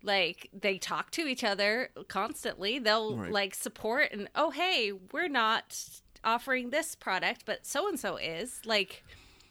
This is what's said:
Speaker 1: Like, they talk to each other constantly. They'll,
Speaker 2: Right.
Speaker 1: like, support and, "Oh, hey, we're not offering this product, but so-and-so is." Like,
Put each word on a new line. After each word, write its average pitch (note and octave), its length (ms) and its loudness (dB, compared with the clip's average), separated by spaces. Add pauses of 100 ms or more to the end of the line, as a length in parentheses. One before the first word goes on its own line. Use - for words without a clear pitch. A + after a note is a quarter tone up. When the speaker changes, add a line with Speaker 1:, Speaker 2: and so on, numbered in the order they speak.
Speaker 1:
Like, F#3 500 0
they G3 280 0
talk E3+ 320 -4
to E4 160 -2
each B3+ 160 0
other G#3 480 2 (160)
constantly. G#3+ 720 -2
They'll, A3 380 2
Speaker 2:
Right. F#3+ 140 -4
Speaker 1:
like, G3+ 220 0
support A#3 580 0
and, G3+ 220 -8
"Oh, D4+ 160 4
hey, C#4+ 420 2
we're G3+ 360 -4
not A3+ 500 2 (460)
offering A#3+ 480 0
this D#4+ 240 0
product, F#3+ 500 0
but - 220 -6
so-and-so C#4+ 500 0
is." E3 480 -6
Like, G#3+ 380 0 (480)